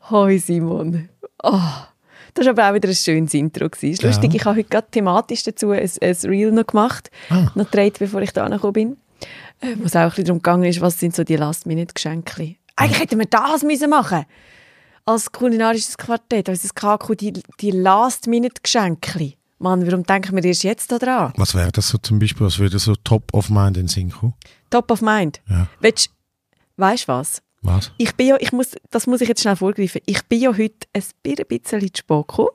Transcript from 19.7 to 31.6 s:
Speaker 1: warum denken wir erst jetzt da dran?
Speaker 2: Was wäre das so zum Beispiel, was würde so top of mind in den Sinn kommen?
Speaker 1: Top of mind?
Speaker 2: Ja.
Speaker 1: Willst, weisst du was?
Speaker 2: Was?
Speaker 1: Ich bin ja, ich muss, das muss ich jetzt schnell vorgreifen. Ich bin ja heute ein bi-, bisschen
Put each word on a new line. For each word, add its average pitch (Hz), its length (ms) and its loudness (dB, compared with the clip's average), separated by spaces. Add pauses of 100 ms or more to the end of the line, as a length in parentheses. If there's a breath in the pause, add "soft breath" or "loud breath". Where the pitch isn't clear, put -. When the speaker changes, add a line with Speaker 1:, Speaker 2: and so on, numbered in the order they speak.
Speaker 1:
warum 180 180 0
denken 190 320 -2
wir 170 80 0
erst 180 200 0
jetzt 208 280 -4
da 240 60 -2
dran? 247 380 0
Speaker 2:
Was - 180 0
wäre 90 180 0
das - 160 0
so 113 100 -2
zum 107 200 0
Beispiel, 104 280 0
was 92 120 0
würde 98 200 2
so 104 180 2
top - 360 0
of 104 180 0
mind 98 260 2
in 90 80 -2
den 85 40 -4
Sinn 90 220 -4
kommen? 120 240 -4 (360 soft breath)
Speaker 1:
Top 240 200 0
of 220 100 0
mind? 214 480 0
Speaker 2:
Ja. 90 200 0 (120)
Speaker 1:
Willst, - 300 2 (680)
weisst 196 280 0
du - 80 -10
was? 127 280 -4 (220)
Speaker 2:
Was? 95 340 0
Speaker 1:
Ich 233 180 -2
bin 254 120 2
ja, 269 140 6
ich 269 120 -4
muss, 247 200 -2 (180)
das - 160 -2
muss 247 160 2
ich 226 60 0
jetzt 233 120 0
schnell 202 160 2
vorgreifen. 190 480 -2
Ich - 200 -2
bin 233 160 0
ja 262 100 4
heute 220 240 0 (180)
ein 202 100 -4 (200)
bi-, 285 140 -4
bisschen 233 440 -6